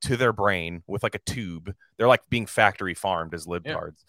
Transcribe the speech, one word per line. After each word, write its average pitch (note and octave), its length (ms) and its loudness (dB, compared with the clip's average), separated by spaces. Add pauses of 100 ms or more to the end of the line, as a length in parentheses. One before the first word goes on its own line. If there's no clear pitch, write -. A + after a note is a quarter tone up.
to B2 160 0
their A#2+ 160 4
brain F2+ 520 0
with, G2 160 -4
like, A2+ 120 -2
a G#2 60 -8
tube. F#2 540 -8 (220)
They're, A2+ 120 4
like, B2 200 8
being A#2 160 0
factory G2 480 2
farmed E2+ 400 -2
as E2 140 -10
libtards. E2+ 640 -8